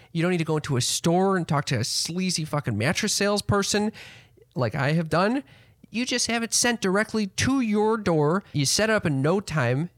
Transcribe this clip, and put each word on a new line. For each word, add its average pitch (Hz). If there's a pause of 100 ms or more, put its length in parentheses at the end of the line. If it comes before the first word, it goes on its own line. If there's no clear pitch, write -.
(120)
You 165
don't 180
need 180
to 160
go 156
into 147
a 120
store 185
and 165
talk 147
to 139
a 107
sleazy 175
fucking 147
mattress 143
salesperson 202 (640)
like 120
I 143
have 165
done. 202 (480)
You 226
just 247
have 233
it 226
sent 240
directly 208
to 262
your 214
door. 175
You 143
set 208
it 220
up 208
in 139
no 165
time. 151